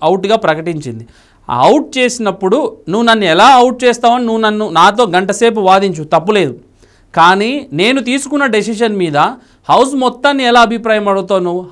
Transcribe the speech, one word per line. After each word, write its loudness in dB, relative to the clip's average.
అవుట్గా 0
ప్రకటించింది. -6
అవుట్ 2
చేసినప్పుడు, -2
"నువ్వు -2
నన్ను 2
ఎలా 4
అవుట్ 4
చేస్తావని 0
నువ్వు -2
నన్ను, -2
నాతో 2
గంట -2
సేపు 0
వాదించు, 0
తప్పులేదు. -2
కానీ 2
నేను 0
తీసుకున్న -4
డెసిషన్ -2
మీద -2
హౌస్ 2
మొత్తాన్ని -2
ఎలా 4
అభిప్రాయం 0
అడుగుతావు -2
నువ్వు? -6